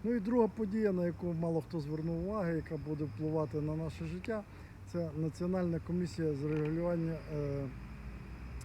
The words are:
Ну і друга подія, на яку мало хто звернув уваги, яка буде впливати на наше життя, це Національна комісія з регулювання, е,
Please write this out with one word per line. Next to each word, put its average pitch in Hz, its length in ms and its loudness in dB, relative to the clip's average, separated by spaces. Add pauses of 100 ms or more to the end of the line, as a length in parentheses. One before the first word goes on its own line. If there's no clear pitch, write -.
Ну 233 100 4
і 233 60 2
друга 226 280 6
подія, 214 440 2
на 175 140 4
яку 175 260 0
мало 165 280 2
хто 165 200 -2
звернув 160 480 -2
уваги, 185 280 2
яка 156 200 -2
буде 147 280 -2
впливати 156 560 0
на 151 160 0
наше 160 300 -4
життя, 196 380 -4 (480)
це 170 240 0
Національна 170 680 2
комісія 170 480 2
з 139 100 -2
регулювання, 165 720 2 (180)
е, 139 340 0 (960)